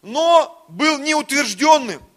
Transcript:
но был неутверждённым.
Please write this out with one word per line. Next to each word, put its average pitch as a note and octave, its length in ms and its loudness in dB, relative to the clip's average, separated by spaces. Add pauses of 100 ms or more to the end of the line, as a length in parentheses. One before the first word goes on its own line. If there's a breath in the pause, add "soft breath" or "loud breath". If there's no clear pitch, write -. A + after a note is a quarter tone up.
но D#4 640 0
был C#4+ 300 -2
неутверждённым. C#4 1040 -2 (140)